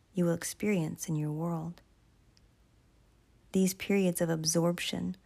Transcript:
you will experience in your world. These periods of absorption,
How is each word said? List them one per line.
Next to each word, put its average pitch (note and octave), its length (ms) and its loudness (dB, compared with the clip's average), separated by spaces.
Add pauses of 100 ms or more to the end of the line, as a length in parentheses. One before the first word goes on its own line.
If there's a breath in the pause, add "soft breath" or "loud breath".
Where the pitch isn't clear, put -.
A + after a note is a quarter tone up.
(140)
you F3 100 0
will E3+ 100 4
experience E3+ 760 -2
in D#3+ 80 0
your D3+ 140 -2
world. E3 500 -4 (1700)
These F#3+ 240 2
periods F#3+ 460 2
of E3+ 80 2
absorption, E3+ 960 0